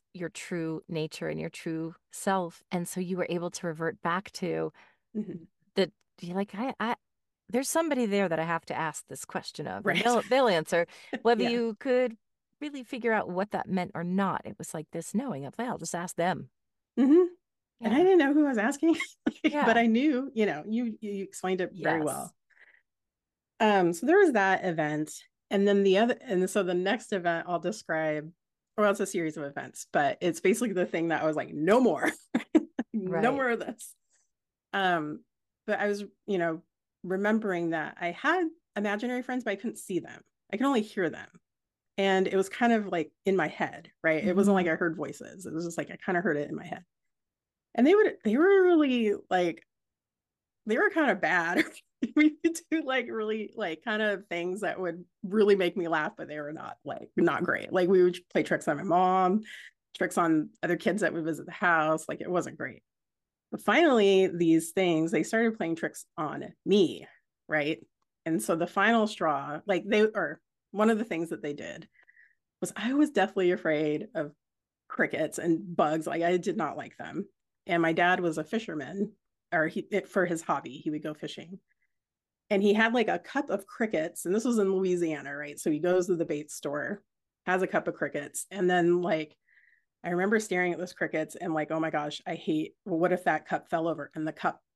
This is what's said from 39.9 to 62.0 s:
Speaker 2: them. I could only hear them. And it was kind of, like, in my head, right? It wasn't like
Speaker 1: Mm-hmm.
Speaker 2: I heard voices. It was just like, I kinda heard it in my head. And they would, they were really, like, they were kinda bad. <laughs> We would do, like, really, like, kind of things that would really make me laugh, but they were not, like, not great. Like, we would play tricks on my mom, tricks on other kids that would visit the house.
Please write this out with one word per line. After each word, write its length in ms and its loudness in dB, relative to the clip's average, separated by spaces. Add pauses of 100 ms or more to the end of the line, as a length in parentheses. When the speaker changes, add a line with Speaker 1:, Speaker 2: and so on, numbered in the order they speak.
Speaker 2:
them. 240 -12 (300)
I 40 -6
could 100 0
only 160 2
hear 260 -2
them. 200 -10 (680)
And 300 4
it 100 0
was 120 0
kind 240 2
of, 140 0
like, 260 -2 (120)
in 120 4
my 100 2
head, 440 -6 (120)
right? 220 2
It 100 2
wasn't 200 6
like 120 2
Speaker 1:
Mm-hmm. 20 2
Speaker 2:
I 60 2
heard 220 -2
voices. 480 -10
It 80 -10
was 120 -6
just 120 -8
like, 140 -8
I 60 -12
kinda 240 -2
heard 160 0
it 120 -6
in 60 -8
my 100 -10
head. 200 -12 (880)
And 120 6
they 80 8
would, 300 4
they 120 2
were 260 6
really, 520 4 (140)
like, 360 0 (1000)
they 120 0
were 120 4
kinda 260 2
bad. 540 0
<laughs> 60 -20 (400)
We 300 4
would 120 0 (140)
do, 120 0
like, 260 -2
really, 480 -6
like, 260 -6
kind 180 -2
of 260 -2
things 340 -4
that 180 -4
would 240 -4 (180)
really 360 4
make 180 0
me 140 -2
laugh, 260 0
but 140 -12
they 100 -10
were 140 -10
not, 320 -14
like, 320 -12
not 260 2
great. 300 -4
Like, 160 2
we 120 6
would 160 4 (120)
play 120 0
tricks 280 -2
on 80 0
my 60 -8
mom, 580 4 (560)
tricks 200 -2
on 340 2 (120)
other 140 0
kids 240 0
that 120 2
would 120 -4
visit 200 -6
the 60 -14
house. 560 0